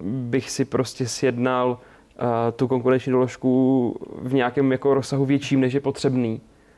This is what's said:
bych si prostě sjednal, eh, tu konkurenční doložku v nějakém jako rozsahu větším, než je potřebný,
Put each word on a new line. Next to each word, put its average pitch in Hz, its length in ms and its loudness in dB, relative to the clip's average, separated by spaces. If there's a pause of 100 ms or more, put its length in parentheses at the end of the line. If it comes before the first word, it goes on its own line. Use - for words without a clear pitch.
bych 120 460 -4
si - 160 -2
prostě 120 420 -4
sjednal, 123 680 0 (400)
eh, 117 340 0
tu 120 160 -2
konkurenční 127 440 2
doložku 127 840 2 (260)
v 127 120 -6
nějakém 131 380 2
jako 135 220 2
rozsahu 135 320 0
větším, 139 360 2
než 127 120 2
je 143 60 0
potřebný, 127 640 -2 (360)